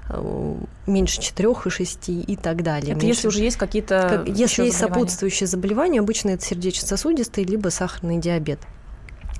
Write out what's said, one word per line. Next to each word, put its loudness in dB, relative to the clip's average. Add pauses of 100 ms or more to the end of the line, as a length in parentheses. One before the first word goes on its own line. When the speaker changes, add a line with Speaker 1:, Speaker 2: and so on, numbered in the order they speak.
Speaker 1:
э, -4 (320)
меньше 2
четырех 0
и 0
шести -4
и -4
так -2
далее. 0
Speaker 2:
Это 0
Speaker 1:
Меньше 4
Speaker 2:
если 0
уже 2
есть 2
какие-то 2
Speaker 1:
как... 2
Если 2
Speaker 2:
еще 4
Speaker 1:
есть 4
Speaker 2:
заболевания? 2
Speaker 1:
сопутствующие 0
заболевания, 2
обычно 2
это -2
сердечно-сосудистый 0
либо 0
сахарный -2
диабет, 0 (800)